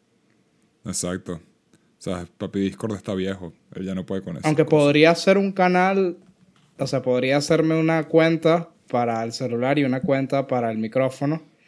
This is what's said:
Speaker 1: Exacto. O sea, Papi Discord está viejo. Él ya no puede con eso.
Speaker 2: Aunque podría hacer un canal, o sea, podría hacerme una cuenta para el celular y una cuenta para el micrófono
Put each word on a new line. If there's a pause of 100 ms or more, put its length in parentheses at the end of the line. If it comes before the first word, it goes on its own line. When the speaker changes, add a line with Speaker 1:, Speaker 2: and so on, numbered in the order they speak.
(840)
Speaker 1:
Exacto.
O
sea, (120)
Papi
Discord
está
viejo. (220)
Él
ya
no
puede
con
eso.
Speaker 2:
Aunque
podría
hacer
un
canal, (600)
o
sea,
podría
hacerme
una
cuenta (180)
para
el
celular
y
una
cuenta
para
el
micrófono (260)